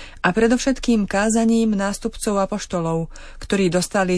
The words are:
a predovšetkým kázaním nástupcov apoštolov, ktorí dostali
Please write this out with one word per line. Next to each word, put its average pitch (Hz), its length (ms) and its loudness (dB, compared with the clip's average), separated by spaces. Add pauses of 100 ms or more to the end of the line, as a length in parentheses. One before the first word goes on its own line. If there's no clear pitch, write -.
(240)
a - 80 2
predovšetkým 233 720 2
kázaním 226 720 2
nástupcov 202 640 -4
apoštolov, 165 720 -2 (320)
ktorí 196 240 2
dostali 180 500 2